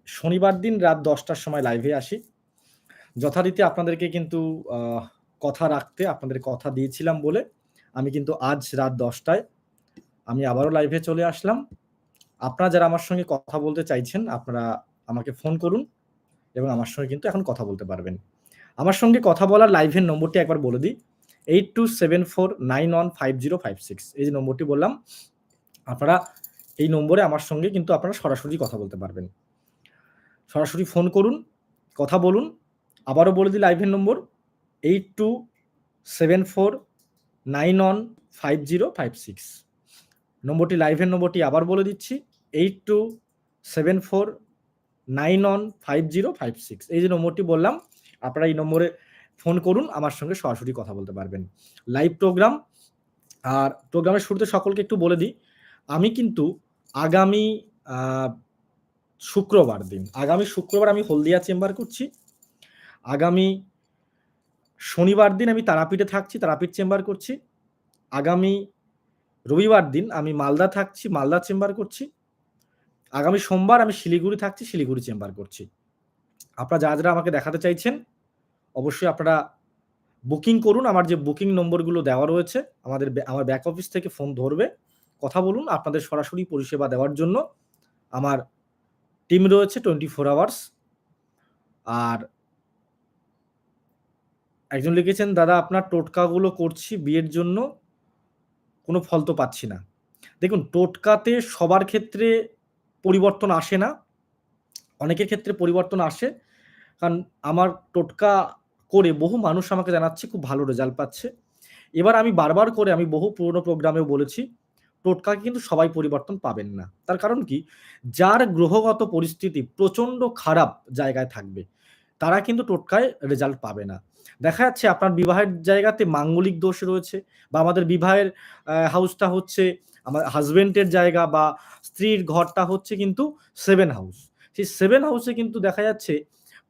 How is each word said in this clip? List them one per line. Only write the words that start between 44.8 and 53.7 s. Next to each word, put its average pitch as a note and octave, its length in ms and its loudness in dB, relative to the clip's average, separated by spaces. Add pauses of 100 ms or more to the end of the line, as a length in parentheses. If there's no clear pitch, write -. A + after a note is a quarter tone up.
নাইন D#3 360 0
ওয়ান G3+ 260 0 (100)
ফাইভ D#3 280 -2
জিরো G3 240 -2
ফাইভ A#2+ 240 -8
সিক্স। - 340 -18
এই E3+ 100 0
যে F#3 80 2
নম্বরটি E3+ 340 0
বললাম, F3+ 380 0 (400)
আপনারা C3 260 -2
এই D#3+ 80 2
নম্বরে D#3+ 380 0 (460)
ফোন E3+ 220 0
করুন, G3 280 2
আমার D3 220 -4
সঙ্গে D3+ 240 -8
সরাসরি B2+ 400 -6
কথা G#2+ 200 -12
বলতে G2 180 -12
পারবেন। F#2+ 360 -10 (400)
লাইভ D3+ 300 0
প্রোগ্রাম। F3+ 440 2 (800)
আর C3+ 280 0 (200)